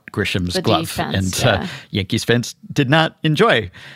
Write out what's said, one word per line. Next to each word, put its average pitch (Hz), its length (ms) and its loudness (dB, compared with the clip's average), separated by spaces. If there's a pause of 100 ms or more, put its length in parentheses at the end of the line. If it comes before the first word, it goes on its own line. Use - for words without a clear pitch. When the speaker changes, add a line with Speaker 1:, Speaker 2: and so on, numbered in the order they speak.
(100)
Speaker 1:
Grisham's 92 440 -2
Speaker 2:
The 185 80 -2
Speaker 1:
glove. 98 200 2
Speaker 2:
defense, 98 600 -2
Speaker 1:
And, - 40 4
uh, 101 120 4
Speaker 2:
yeah. - 80 -6 (220)
Speaker 1:
Yankees 104 340 -2
fans 117 300 0 (180)
did 139 160 2
not 160 340 2
enjoy 151 480 2 (260)